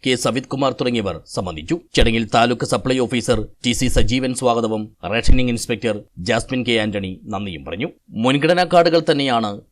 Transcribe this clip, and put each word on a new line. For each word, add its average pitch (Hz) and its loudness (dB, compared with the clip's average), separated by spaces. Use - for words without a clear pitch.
കെ 131 2
സവിത് 127 -2
കുമാർ 131 -2
തുടങ്ങിയവർ 113 -2
സംബന്ധിച്ചു. 90 -6
ചടങ്ങിൽ 113 2
താലൂക്ക് 120 2
സപ്ലൈ 131 -2
ഓഫീസർ 117 0
ടി 120 2
സി 127 0
സജീവൻ 127 2
സ്വാഗതവും 113 0
റേഷനിംഗ് 123 6
ഇൻസ്പെക്ടർ 110 -2
ജാസ്മിൻ 123 0
കെ 117 2
ആന്റണി 98 -4
നന്ദിയും 95 -8
പറഞ്ഞു. 98 -6
മുൻഗണനാ 170 2
കാർഡുകൾ 165 6
തന്നെയാണ് 123 0